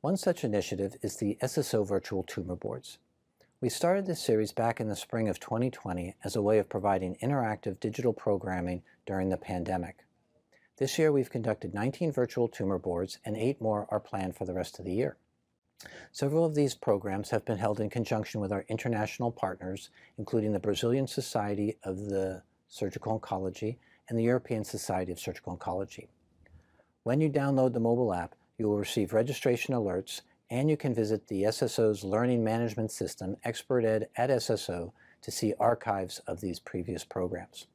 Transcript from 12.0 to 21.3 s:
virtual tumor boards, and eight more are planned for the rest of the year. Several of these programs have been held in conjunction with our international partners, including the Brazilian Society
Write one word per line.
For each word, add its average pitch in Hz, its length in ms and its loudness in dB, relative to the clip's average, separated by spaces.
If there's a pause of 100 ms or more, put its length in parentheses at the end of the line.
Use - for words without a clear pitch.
virtual 123 380 0
tumor 95 320 -2
boards, 90 440 -4
and 110 120 -4
eight 123 240 0
more 107 300 0
are 104 100 0
planned 95 340 -4
for - 100 -6
the 90 80 -4
rest 90 280 -6
of 90 40 -10
the 92 80 -4
year. 120 260 -2 (920)
Several 151 340 2
of 156 120 2
these 143 180 4
programs 101 560 0
have 110 140 0
been 107 140 0
held 104 200 0
in 107 100 0
conjunction 110 520 -2
with 98 100 -2
our 98 180 -2
international 113 600 -2
partners, 92 600 -6 (280)
including 107 340 0
the 101 60 0
Brazilian 117 480 2
Society 104 800 -2